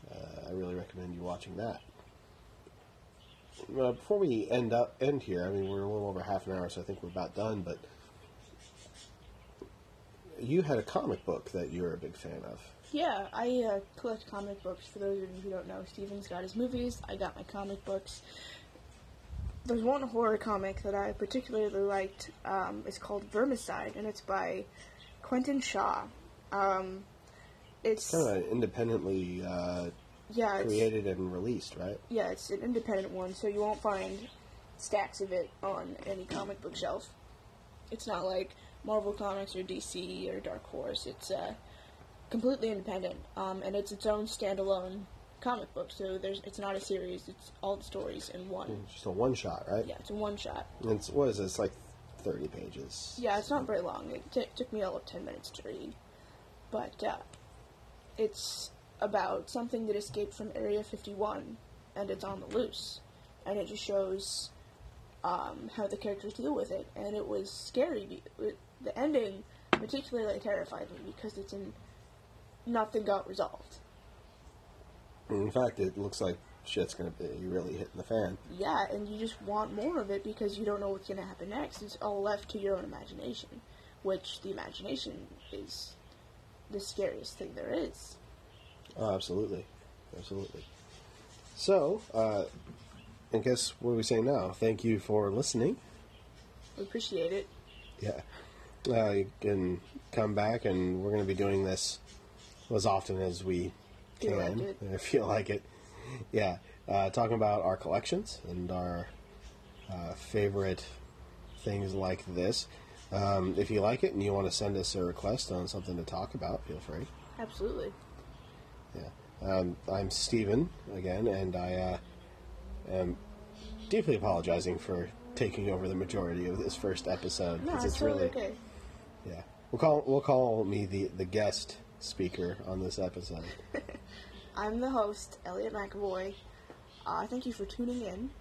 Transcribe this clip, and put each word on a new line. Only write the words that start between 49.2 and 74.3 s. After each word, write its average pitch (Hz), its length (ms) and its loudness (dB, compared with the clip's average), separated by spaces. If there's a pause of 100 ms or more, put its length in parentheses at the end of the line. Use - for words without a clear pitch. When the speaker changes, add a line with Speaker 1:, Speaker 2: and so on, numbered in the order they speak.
Speaker 1:
shot, 85 340 -2
right? 104 160 4
Speaker 2:
Yeah, - 140 -4
it's - 100 -12
a 208 60 -4
one 208 220 0
shot. - 300 -6 (140)
Speaker 1:
And 110 120 4
it's, 107 180 2
what 143 180 6
is 104 120 2
it? 98 40 4
It's 92 140 -2
like 101 140 4 (500)
thirty - 260 -2
pages. - 680 -8
Speaker 2:
Yeah, 214 200 4
it's 226 120 -2
not 277 160 2
very 196 140 2
long. - 320 -4
It - 100 -6 (100)
t-, 247 140 2 (100)
took 247 160 -4
me 214 100 0
all 185 140 0
of - 80 -6
ten 170 200 -10
minutes - 260 -10
to - 180 -14
read, - 260 -8 (760)
but, - 340 -4
uh, - 140 0 (1000)
it's - 540 -2 (300)
about 196 500 2
something 233 380 0
that 202 80 2
escaped 208 360 -2
from 220 220 -8
Area 214 280 2
fifty-one, 208 760 -4 (400)
and 196 140 -2
it's 190 140 -2
on 196 160 -4
the 190 60 -10
loose, - 540 -2 (440)
and 202 140 0
it 175 80 0
just 208 160 -6
shows, 196 680 0 (720)
um, 180 520 0
how 208 100 0
the 202 100 0
characters 202 360 -4
deal 269 220 0
with 208 160 0
it. - 160 -4 (100)
And 208 200 -2
it 208 100 -2
was 202 240 -2
scary. 254 560 0
Be-, - 160 -12 (240)
it, - 120 -2 (220)
the - 180 -6
ending 233 440 2 (300)
particularly 220 640 0
terrified 202 520 -2
me 190 240 -10
because 214 220 -8
it's 196 160 -8
in, 202 200 -8 (920)
nothing 220 400 2
got 196 240 2
resolved. - 500 -4 (1600)